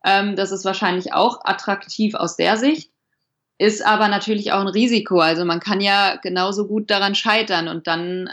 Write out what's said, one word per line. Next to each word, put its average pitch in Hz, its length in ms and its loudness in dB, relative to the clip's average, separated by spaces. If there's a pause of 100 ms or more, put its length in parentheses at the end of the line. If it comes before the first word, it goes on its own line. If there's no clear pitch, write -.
Ähm, 196 300 2
das 190 160 -2
ist 190 140 -6
wahrscheinlich 185 480 -2
auch 233 320 2
attraktiv 208 680 -2
aus - 220 -4
der 185 220 2
Sicht, 285 340 0 (680)
ist 214 260 2
aber 214 240 4
natürlich 202 440 -2
auch 196 100 2
ein 190 60 -2
Risiko. 214 520 2
Also 165 260 2
man 170 140 -2
kann 196 220 -2
ja 196 360 2
genauso 190 500 -2
gut 214 240 -4
daran 202 240 2
scheitern 208 540 0
und 165 180 -8
dann, 175 460 -4